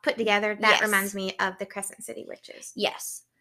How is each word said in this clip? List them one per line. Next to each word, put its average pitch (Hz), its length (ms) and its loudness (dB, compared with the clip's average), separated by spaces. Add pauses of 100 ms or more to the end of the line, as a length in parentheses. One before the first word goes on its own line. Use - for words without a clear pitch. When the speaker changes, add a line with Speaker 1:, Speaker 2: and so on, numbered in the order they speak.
Speaker 1:
put - 140 2
together. 214 420 2
That 214 200 6
Speaker 2:
Yes. - 20 2
Speaker 1:
reminds 202 340 2
me 190 240 -4
of 190 200 -2
the 202 60 -4
Crescent - 380 -10
City - 240 -12
witches. - 480 -16
Speaker 2:
Yes. - 480 -4 (180)